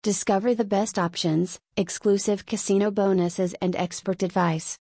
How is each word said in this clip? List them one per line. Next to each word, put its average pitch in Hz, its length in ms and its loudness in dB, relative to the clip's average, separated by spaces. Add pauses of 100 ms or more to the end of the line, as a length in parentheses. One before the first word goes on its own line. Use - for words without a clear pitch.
Discover 214 540 0
the 226 100 0
best 202 320 0
options, 175 600 0 (180)
exclusive 202 720 0
casino 202 420 2
bonuses 190 720 2
and 180 140 -2
expert - 480 -4
advice. 170 600 -2